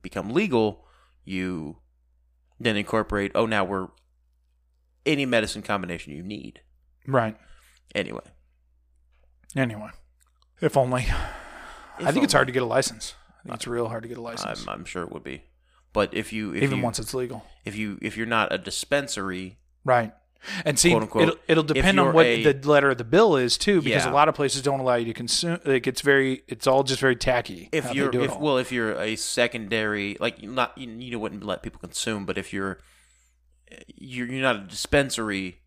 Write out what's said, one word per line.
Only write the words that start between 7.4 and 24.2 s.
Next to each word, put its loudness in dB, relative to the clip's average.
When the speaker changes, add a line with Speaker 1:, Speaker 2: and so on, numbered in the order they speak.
Speaker 1:
Anyway. -4
Speaker 2:
Anyway. -4
If 2
only. 2
Speaker 1:
If -6
Speaker 2:
I 4
think 4
it's 2
Speaker 1:
only. 6
Speaker 2:
hard 4
to -8
get 0
a -2
license. -2
I -20
think -10
it's -10
real -4
hard -8
to -14
get -12
a -14
license. -8
Speaker 1:
I'm, -10
I'm -14
sure -8
it -10
would -12
be. -12
But 0
if -4
you, -4
if 0
Speaker 2:
Even 0
Speaker 1:
you, -2
Speaker 2:
once -2
it's -8
legal. -6
Speaker 1:
if -10
you, -6
if -6
you're -4
not 2
a 0
dispensary, -4
Speaker 2:
Right. 4
And 0
see, 6
Speaker 1:
quote, 4
unquote, 2
Speaker 2:
it'll, 4
it'll 4
Speaker 1:
if -2
Speaker 2:
depend 4
on 6
Speaker 1:
you're 2
Speaker 2:
what 8
Speaker 1:
a 4
Speaker 2:
the -4
letter 8
of 2
the -6
bill 6
is, 2
too, 4
because 2
Speaker 1:
Yeah. 0
Speaker 2:
a -2
lot 8